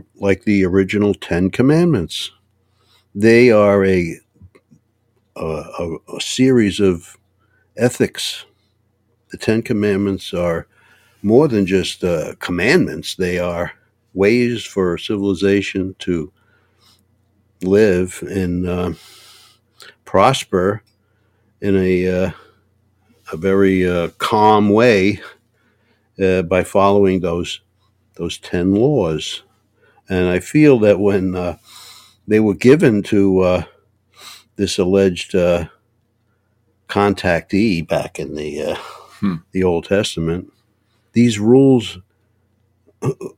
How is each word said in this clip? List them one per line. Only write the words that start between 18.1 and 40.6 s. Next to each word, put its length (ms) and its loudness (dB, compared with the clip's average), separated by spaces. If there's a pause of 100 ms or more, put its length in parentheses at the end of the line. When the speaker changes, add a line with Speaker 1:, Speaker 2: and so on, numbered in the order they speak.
Speaker 1:
and, 400 -4
uh, 240 -4 (1120)
prosper 800 0 (800)
in 160 0
a, 480 0
uh, 60 -4 (1000)
a 40 -10
very, 520 2
uh, 200 -2 (100)
calm 520 4
way, 500 2 (1000)
uh, 220 0
by 220 -2
following 560 2
those, 400 -6 (540)
those 240 -10
ten 360 -2
laws. 680 -2 (680)
And 200 0
I 120 0
feel 400 4
that 180 4
when, 380 0
uh, 220 -6 (680)
they 140 2
were 140 2
given 500 4
to, 360 2
uh, 220 0 (920)
this 220 -2
alleged, 560 0
uh, 320 0 (1200)
contactee 1000 -2
back 320 -6
in 160 -12
the, 280 -10
uh, 140 -6 (440)
Speaker 2:
Hmm. 160 -4 (160)
Speaker 1:
the 120 -2
Old 200 0
Testament, 680 -4 (600)